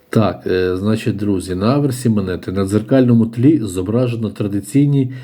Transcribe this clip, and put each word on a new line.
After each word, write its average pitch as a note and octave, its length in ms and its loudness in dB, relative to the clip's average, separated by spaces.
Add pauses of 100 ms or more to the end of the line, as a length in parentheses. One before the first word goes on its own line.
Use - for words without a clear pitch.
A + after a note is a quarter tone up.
(100)
Так, G2 360 0
е, F#2 300 0
значить, G#2+ 400 -2
друзі, F#2 380 -2
на G#2 200 0
аверсі C#3 340 0
монети F#2 440 -2
на G2 120 -2
дзеркальному A#2 600 4
тлі C3 320 2
зображено A2 720 -2
традиційні, B2+ 920 0